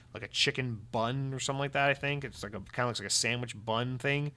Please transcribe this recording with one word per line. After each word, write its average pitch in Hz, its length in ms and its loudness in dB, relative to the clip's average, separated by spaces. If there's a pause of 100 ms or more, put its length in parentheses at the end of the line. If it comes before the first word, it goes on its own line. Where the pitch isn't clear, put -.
(140)
like 95 80 -10
a 98 60 -6
chicken 127 520 0 (120)
bun 131 420 0
or 131 60 -6
something 139 220 -2
like 139 100 0
that, 139 180 6
I 135 60 4
think. 143 300 -2
It's - 180 -10
like 104 100 -6
a, 98 80 -6 (100)
kinda 123 180 2
looks 113 100 -2
like 101 80 -6
a - 40 -4
sandwich 120 440 0 (100)
bun 120 320 0
thing. 143 400 0